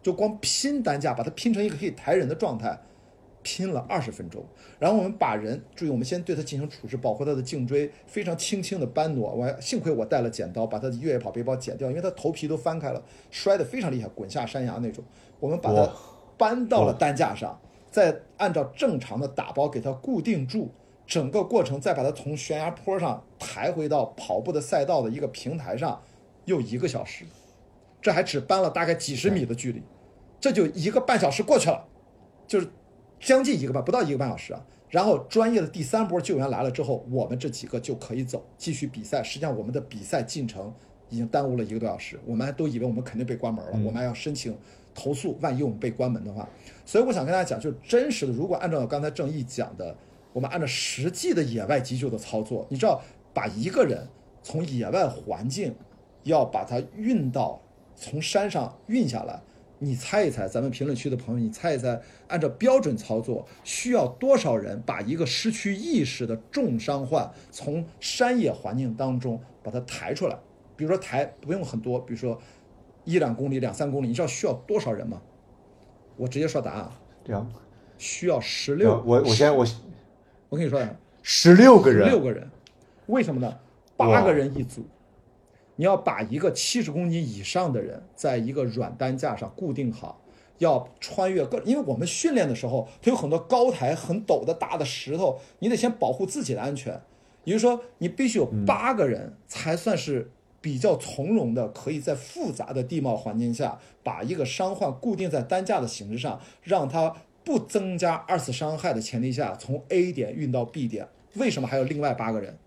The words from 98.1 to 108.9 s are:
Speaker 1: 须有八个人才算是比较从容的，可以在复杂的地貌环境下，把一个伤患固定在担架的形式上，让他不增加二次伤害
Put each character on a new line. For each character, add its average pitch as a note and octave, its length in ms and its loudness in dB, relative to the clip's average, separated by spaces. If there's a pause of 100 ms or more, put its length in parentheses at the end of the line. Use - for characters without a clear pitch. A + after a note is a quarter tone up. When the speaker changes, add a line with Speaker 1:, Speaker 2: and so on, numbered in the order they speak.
Speaker 1:
须 A3+ 120 2
有 C3+ 80 4 (200)
八 B3+ 280 2
个 F#3 120 2
人 - 300 -4 (100)
才 D#3+ 300 -4
算 G3 200 0
是 C#3 340 -4 (300)
比 C#3 180 -4
较 F3 180 4
从 D#3+ 380 -2
容 C3 180 2
的， A#2 160 0
可 - 220 -8
以 D3+ 100 -4
在 D3+ 140 -2
复 A#3+ 360 -8
杂 - 220 -8
的 B2+ 100 -2
地 D3+ 180 -4
貌 A#2+ 160 0
环 A2 220 -4
境 A#2+ 140 0
下， A#2 260 -4 (240)
把 F#2 200 -6
一 C#3+ 120 -4
个 D3 120 -2
伤 F#3+ 280 -2
患 F3+ 200 -2
固 A3 200 -4
定 F3+ 140 -4
在 C#3 140 0
担 F#3+ 220 -2
架 F#3 160 0
的 A#2+ 60 -4
形 G#2 260 -10
式 A#2+ 60 -6
上， B2+ 220 -6 (220)
让 E3 260 2
他 D#3+ 260 0 (300)
不 D4 140 0
增 F#3+ 400 -2
加 E3 160 2
二 E3+ 240 0
次 C3 120 -4
伤 D#3 280 -4
害 D#3+ 160 0